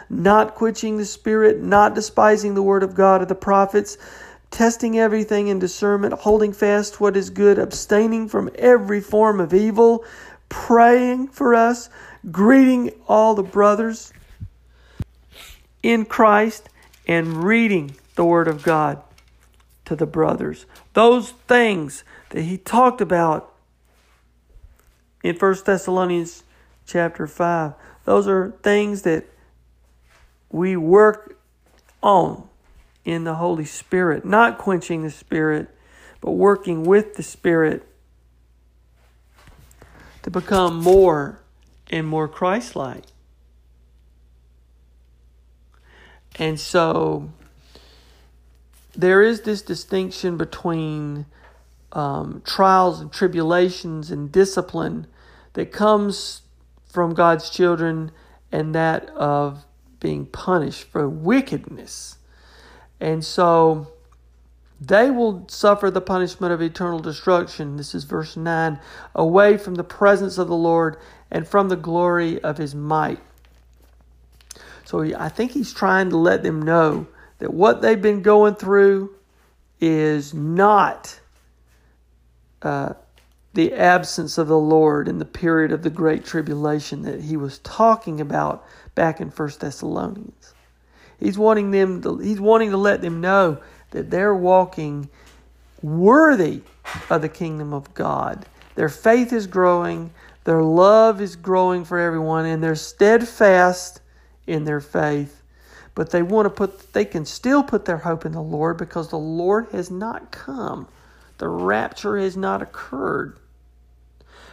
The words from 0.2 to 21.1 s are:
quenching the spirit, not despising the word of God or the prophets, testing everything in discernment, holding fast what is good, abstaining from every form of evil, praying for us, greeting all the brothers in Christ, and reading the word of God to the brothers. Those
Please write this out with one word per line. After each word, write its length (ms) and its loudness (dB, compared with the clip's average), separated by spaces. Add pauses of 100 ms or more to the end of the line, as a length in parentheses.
quenching 420 -2
the 80 -4
spirit, 560 2
not 320 4
despising 600 2
the 80 0
word 200 2
of 120 -4
God 280 4
or 40 -6
the 80 -2
prophets, 600 0 (540)
testing 480 0
everything 500 0
in 100 -2
discernment, 540 -2
holding 400 2
fast 480 -2
what 160 2
is 140 -4
good, 280 4
abstaining 720 0
from 280 -4
every 440 4
form 400 2
of 140 -2
evil, 500 4 (440)
praying 800 2
for 260 0
us, 360 0 (400)
greeting 600 4 (160)
all 280 4
the 80 -2
brothers 720 0 (1700)
in 240 2
Christ, 640 2 (360)
and 380 -2
reading 500 0 (200)
the 100 0
word 240 4
of 140 -4
God 400 0 (800)
to 100 -6
the 120 -2
brothers. 580 -4 (300)
Those 380 4 (140)